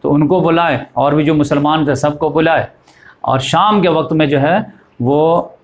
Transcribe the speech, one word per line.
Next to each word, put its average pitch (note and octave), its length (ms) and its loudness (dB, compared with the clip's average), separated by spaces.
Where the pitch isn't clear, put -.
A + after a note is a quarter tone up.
तो D3 60 -2
उनको D#3 320 2
बुलाए E3 440 0
और C#3 180 0
भी D#3 80 0
जो D#3 120 2
मुसलमान D3 520 0
थे C#3 100 0
सबको D3 340 -2
बुलाए। D#3+ 360 0
और C3 180 0
शाम G3+ 400 2
के F3 80 2
वक्त D#3+ 240 -2
में D#3 160 2
जो C#3+ 100 2
है D3 160 2
वो D3+ 640 0